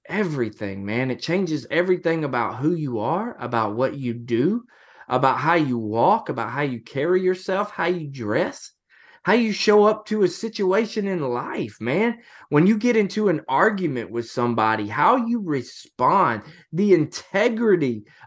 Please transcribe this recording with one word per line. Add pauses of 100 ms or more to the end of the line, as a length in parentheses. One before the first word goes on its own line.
everything,
man.
It
changes
everything
about
who
you
are,
about
what
you
do, (460)
about
how
you
walk,
about
how
you
carry
yourself,
how
you
dress, (520)
how
you
show
up
to
a
situation
in
life,
man. (300)
When
you
get
into
an
argument
with
somebody,
how
you
respond, (280)
the
integrity (220)